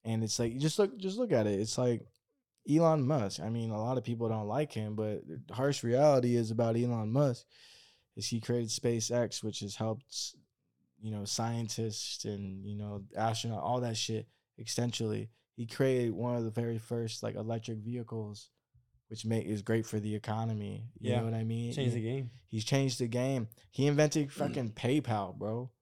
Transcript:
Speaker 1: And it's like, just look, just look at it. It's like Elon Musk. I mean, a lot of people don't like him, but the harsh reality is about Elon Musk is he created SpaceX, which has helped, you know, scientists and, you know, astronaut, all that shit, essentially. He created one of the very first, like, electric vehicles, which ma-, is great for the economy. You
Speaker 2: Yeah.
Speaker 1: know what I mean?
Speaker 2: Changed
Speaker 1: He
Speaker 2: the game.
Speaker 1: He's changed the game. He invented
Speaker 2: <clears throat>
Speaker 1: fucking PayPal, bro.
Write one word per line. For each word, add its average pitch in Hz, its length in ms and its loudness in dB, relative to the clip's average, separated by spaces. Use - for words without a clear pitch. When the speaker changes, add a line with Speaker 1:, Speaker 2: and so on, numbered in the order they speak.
Speaker 1:
And 113 180 0
it's 107 160 -2
like, 117 200 0
just 156 200 2
look, 214 200 4
just 190 200 -4
look 233 140 2
at 110 160 6
it. 101 100 2
It's 110 200 -2
like 123 280 2
Elon 160 340 6
Musk. 120 360 0
I 98 80 -4
mean, 113 220 -2
a 107 120 -2
lot 127 160 0
of 110 60 -4
people 117 240 -2
don't 110 180 0
like 139 260 0
him, 107 220 -4
but 107 320 -2
the 80 280 -12
harsh 139 280 2
reality 123 540 6
is 113 160 2
about 120 240 4
Elon 117 340 0
Musk 131 340 4
is 110 100 -6
he 117 140 -2
created 120 280 0
SpaceX, 117 760 0
which 107 160 -4
has 101 160 -6
helped, - 580 -4
you 107 120 -6
know, 104 120 -4
scientists 113 1000 -4
and, 98 420 -6
you 104 100 -6
know, 104 280 -8
astronaut, 113 460 0
all 123 180 0
that 117 160 -2
shit, 110 300 -4
essentially. 113 720 -2
He 117 120 -8
created 127 460 2
one 120 240 -2
of 117 60 0
the 113 80 -2
very 117 280 -2
first, 113 440 -4
like, 110 140 -4
electric 110 420 -4
vehicles, 110 720 -8
which 110 180 -10
ma-, 113 120 2
is 101 260 -2
great 113 240 2
for 107 140 -2
the 107 160 -2
economy. 107 720 -4
You 123 140 -4
Speaker 2:
Yeah. 123 80 2
Speaker 1:
know 113 60 -2
what 113 80 -2
I 113 100 -2
mean? 117 280 -2
Speaker 2:
Changed 123 220 0
Speaker 1:
He 117 60 0
Speaker 2:
the 110 60 -2
game. 127 240 -4
Speaker 1:
He's 110 160 -2
changed 135 340 2
the 123 80 0
game. 123 400 0
He 135 160 2
invented 147 460 4
Speaker 2:
<clears throat> - 80 -12
Speaker 1:
fucking 127 320 -2
PayPal, 110 680 0
bro. 117 320 -4